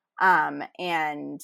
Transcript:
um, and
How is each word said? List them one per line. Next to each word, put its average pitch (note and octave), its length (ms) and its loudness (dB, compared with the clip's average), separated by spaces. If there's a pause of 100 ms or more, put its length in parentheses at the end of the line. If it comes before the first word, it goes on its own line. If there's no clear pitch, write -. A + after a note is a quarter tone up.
(200)
um, D3+ 420 4 (160)
and D3+ 680 -4